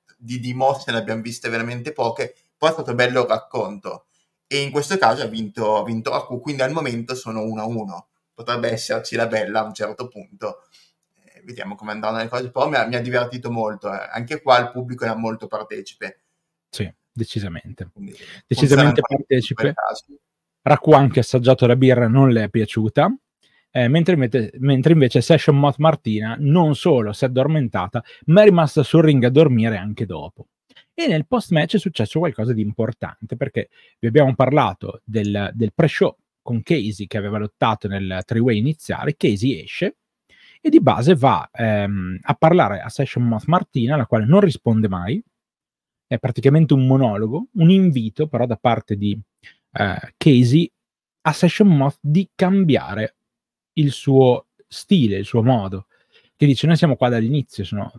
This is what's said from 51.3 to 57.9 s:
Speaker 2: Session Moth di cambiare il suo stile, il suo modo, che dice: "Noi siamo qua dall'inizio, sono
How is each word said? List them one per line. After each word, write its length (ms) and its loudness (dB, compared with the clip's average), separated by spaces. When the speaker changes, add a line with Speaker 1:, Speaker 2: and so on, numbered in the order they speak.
Speaker 2:
Session 420 4
Moth 240 0
di 360 0
cambiare 800 0
il 140 0
suo 580 2
stile, 500 0
il 80 -6
suo 160 0
modo, 460 -2
che 100 0
dice: 220 2
"Noi 80 4
siamo 200 2
qua 140 0
dall'inizio, 540 -2
sono 360 -10